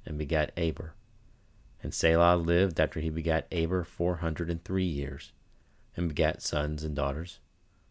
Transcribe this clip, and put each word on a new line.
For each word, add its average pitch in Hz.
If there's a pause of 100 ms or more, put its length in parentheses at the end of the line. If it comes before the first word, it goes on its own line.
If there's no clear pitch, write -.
and 76
begat 76
Eber. 82 (880)
And 78
Selah 85
lived 85
after 78
he 78
begat 80
Eber 87
four 87
hundred 80
and 85
three 92
years, 71 (640)
and 87
begat 78
sons 76
and 78
daughters. 71 (500)